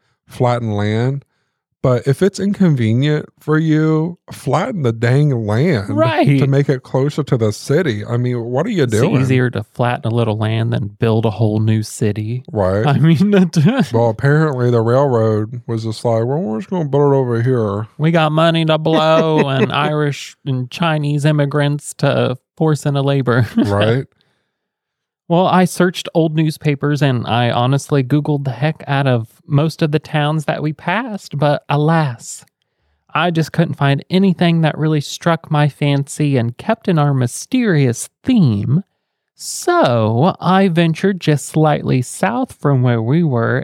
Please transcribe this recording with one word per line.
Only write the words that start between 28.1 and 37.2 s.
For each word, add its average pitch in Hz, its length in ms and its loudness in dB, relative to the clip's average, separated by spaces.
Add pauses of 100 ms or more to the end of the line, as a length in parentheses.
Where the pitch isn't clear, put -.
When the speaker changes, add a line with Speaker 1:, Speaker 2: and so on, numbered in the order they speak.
Speaker 2:
the 139 60 -6
heck 143 360 -4
out 139 200 -2
of 120 400 -2
most 156 360 -2
of 151 100 0
the 156 60 0
towns 151 480 -4
that 139 160 -4
we 156 100 -4
passed, 196 640 -6
but 147 320 0
alas, 151 800 -2 (640)
I 170 180 0
just 160 220 -2
couldn't 156 220 -2
find 139 340 0
anything 175 540 2
that 156 160 0
really 156 240 0
struck - 480 -4
my 147 180 2
fancy 143 720 -2
and 117 180 -2
kept - 320 -4
in 170 100 2
our 143 140 2
mysterious 139 960 0 (140)